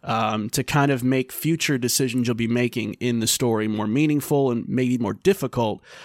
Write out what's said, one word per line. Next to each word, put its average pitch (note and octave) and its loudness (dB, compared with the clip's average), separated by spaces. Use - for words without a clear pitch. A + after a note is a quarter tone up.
um, A2 -2
to - -2
kind D3 2
of B2 0
make C3 0
future D#3 0
decisions B2 0
you'll A#2+ 0
be A#2 -2
making A#2 -2
in A#2+ -2
the A2+ 0
story A2+ 0
more G#2+ -2
meaningful C#3 2
and A#2 -4
maybe B2+ 0
more A#2 -2
difficult, B2 0